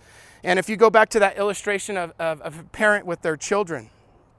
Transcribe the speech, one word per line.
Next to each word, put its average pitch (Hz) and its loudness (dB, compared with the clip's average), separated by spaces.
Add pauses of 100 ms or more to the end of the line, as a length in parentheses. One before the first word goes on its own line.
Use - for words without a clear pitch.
(420)
And 180 2
if 185 -4
you 214 -4
go 220 6
back 214 4
to 226 -2
that 196 2
illustration 202 -4
of, 170 -8
of, 160 -6
of 160 -12
a 160 -16
parent 208 0
with 170 -6
their 160 -2
children, 165 -4 (480)